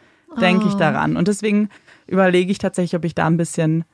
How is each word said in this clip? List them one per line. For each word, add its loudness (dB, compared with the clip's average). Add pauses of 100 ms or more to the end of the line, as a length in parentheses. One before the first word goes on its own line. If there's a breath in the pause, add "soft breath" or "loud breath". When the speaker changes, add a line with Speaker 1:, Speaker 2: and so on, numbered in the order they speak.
(400 soft breath)
Speaker 1:
denke 2
ich 0
Speaker 2:
Oh. -2
Speaker 1:
daran. 0
Und 0
deswegen 0 (400 soft breath)
überlege 2
ich -2
tatsächlich, -2
ob -4
ich -6
da 0
ein 2
bisschen -2